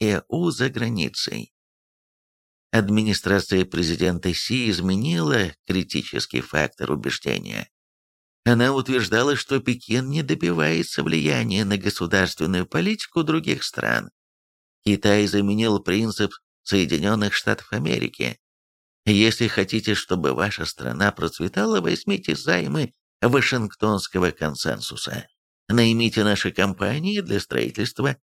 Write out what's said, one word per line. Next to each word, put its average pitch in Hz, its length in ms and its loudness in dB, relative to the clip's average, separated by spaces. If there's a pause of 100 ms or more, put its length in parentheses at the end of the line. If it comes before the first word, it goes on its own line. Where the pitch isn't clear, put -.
Э 107 280 2
У 170 220 0
за 131 180 0
границей. 110 840 -4 (1160)
Администрация 101 960 2
президента 87 680 0
Си 117 360 -2
изменила 107 840 0 (140)
критический 73 760 -2
фактор 73 520 -2
убеждения. 52 760 -6 (760)
Она 120 280 4
утверждала, 127 640 2
что 135 240 -2
Пекин 127 480 -2
не 151 140 -2
добивается 80 800 0
влияния 87 640 0
на 101 120 0
государственную 90 880 0
политику 185 560 -2
других 156 400 -2
стран. 57 480 -4 (720)
Китай 104 420 4
заменил 101 540 2
принцип 104 520 0 (300)
Соединённых 101 720 0
Штатов - 380 -2
Америки. - 640 -4 (680)
«Если 110 440 4
хотите, 104 460 0
чтобы 73 400 0
ваша 82 320 -2
страна 73 460 0
процветала, 190 680 -2
возьмите 180 560 -2
займы 151 560 -2 (280)
Вашингтонского 107 1120 2
консенсуса. - 960 -6 (420)
Наймите 113 560 4
наши 104 260 2
компании 117 720 -2
для 101 200 -2
строительства - 760 -4 (200)